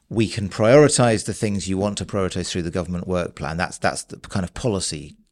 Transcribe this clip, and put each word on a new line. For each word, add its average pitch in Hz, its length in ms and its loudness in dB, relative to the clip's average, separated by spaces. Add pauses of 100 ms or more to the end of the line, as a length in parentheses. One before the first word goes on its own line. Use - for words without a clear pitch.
"We 107 200 2
can 98 200 -4
prioritise 120 800 6
the 104 80 -6
things 101 340 -4
you 95 80 0
want 98 220 0
to 92 80 -6
prioritise 92 440 -4
through 92 120 -4
the 82 80 -4
government 87 360 -4
work 90 280 -2
plan." 76 240 -6
That's, - 180 -4
that's 69 280 -2
the - 120 -16
kind - 280 -6
of - 100 -8
policy 85 640 -4 (160)